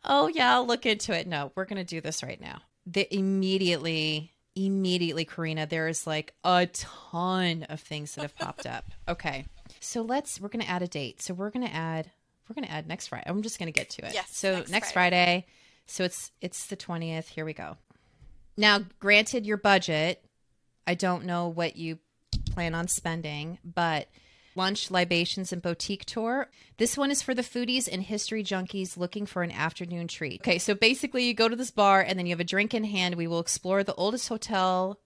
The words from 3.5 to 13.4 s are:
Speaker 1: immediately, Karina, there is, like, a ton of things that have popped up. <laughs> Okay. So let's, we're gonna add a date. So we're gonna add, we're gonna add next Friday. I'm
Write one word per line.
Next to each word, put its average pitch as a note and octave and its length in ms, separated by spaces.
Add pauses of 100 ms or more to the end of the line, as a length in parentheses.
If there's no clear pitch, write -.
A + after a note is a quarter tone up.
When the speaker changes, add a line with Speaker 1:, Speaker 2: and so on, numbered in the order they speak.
Speaker 1:
immediately, F3+ 720
Karina, D#3+ 400
there D#3+ 220
is, D#3+ 180
like, D#3 260 (120)
a F3+ 280
ton F3 960
of D3+ 120
things D3+ 340
that D3 80
have D3 140
popped - 300
up. A#2+ 180 (140)
<laughs> - 100
Okay. C#3+ 360 (360)
So - 220
let's, B3+ 380
we're G3+ 80
gonna A3+ 160
add F3+ 180
a F3 60
date. C#3+ 320
So - 140
we're G3 160
gonna B3 160
add, D#3+ 440 (380)
we're A3+ 60
gonna C#4 180
add D#3+ 140
next E3 220
Friday. - 180
I'm G3 160